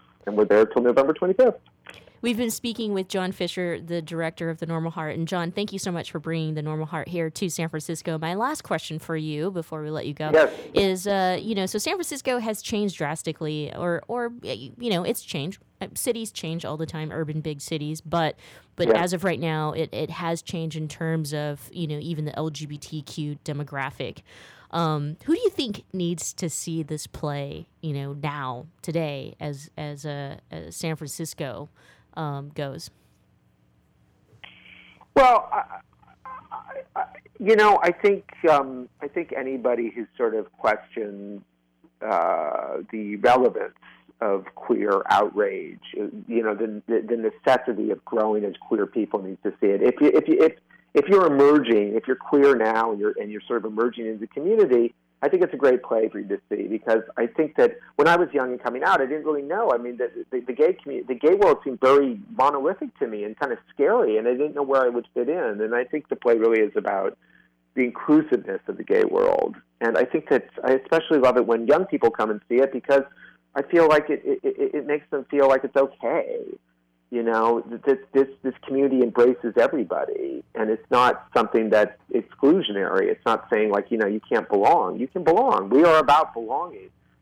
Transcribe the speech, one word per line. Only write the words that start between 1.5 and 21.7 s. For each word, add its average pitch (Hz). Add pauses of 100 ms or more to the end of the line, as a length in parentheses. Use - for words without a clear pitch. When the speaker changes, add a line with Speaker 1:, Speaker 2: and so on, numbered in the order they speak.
Speaker 2:
We've 233
been 233
speaking 220
with 190
John 185
Fisher, 175
the 170
director 165
of 160
The 165
Normal 165
Heart. 156
And 165
John, 175
thank 208
you 196
so 190
much 170
for -
bringing 156
The 151
Normal 156
Heart 156
here 165
to 185
San 160
Francisco. 160
My 160
last 233
question 156
for 165
you 156
before 165
we 151
let 151
you 147
go 156
Speaker 1:
Yes. 156 (220)
Speaker 2:
is, 185
uh, 190
you 220
know, 190
so 208
San 320
Francisco 277
has 220
changed 208
drastically, 151
or, 170
or, 240 (100)
you 135
know, 180
it's -
changed. 156 (200)
Uh, 196
cities 226
change 165
all 151
the 160
time, 156
urban 156
big 147
cities. 151
But, 160 (400)
but 175
Speaker 1:
Yeah. 214
Speaker 2:
as 180
of 175
right 175
now, 156
it, 160
it 147
has 170
changed 160
in 156
terms 160
of, 147